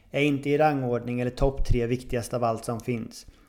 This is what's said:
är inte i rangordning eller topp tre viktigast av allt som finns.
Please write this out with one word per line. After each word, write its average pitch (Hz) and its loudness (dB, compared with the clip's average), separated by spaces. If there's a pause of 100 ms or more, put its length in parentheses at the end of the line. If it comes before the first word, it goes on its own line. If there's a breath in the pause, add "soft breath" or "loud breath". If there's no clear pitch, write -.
(100)
är 139 0
inte 143 2
i 143 4
rangordning 123 0
eller 123 -2
topp 135 2
tre 120 4
viktigast 123 -2
av 120 -2
allt 113 0
som 117 -4
finns. 117 -6 (240 soft breath)